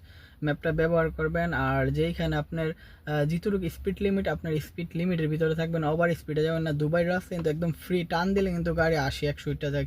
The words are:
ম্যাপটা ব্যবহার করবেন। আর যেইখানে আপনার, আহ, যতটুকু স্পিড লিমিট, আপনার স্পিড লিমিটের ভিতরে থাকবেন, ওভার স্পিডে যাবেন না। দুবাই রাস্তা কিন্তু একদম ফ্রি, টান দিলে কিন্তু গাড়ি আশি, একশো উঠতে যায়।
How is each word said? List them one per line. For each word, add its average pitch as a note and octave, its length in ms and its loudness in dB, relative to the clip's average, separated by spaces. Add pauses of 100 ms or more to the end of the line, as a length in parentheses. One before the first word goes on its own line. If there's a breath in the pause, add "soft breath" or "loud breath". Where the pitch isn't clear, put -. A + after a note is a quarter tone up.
(440 loud breath)
ম্যাপটা D3+ 280 0
ব্যবহার D#3+ 380 2
করবেন। E3 420 -2
আর C3+ 380 2
যেইখানে D#3+ 460 0
আপনার, D#3 340 -2
আহ, - 540 -4
যতটুকু E3+ 440 0
স্পিড - 320 -4
লিমিট, G3 280 0
আপনার D#3+ 320 -2
স্পিড - 340 -8
লিমিটের E3+ 340 0
ভিতরে D#3+ 260 2
থাকবেন, E3 300 0
ওভার E3 300 2
স্পিডে D3+ 280 -2
যাবেন D#3+ 200 0
না। D#3+ 100 0
দুবাই D3+ 320 2
রাস্তা F3+ 300 -2
কিন্তু D#3+ 160 0
একদম E3 220 0
ফ্রি, F3 320 -2
টান F3+ 300 0
দিলে G3 160 2
কিন্তু E3+ 240 0
গাড়ি E3 220 4
আশি, C3+ 300 0
একশো C#3+ 240 -2
উঠতে C#3+ 200 -2
যায়। C#3 160 0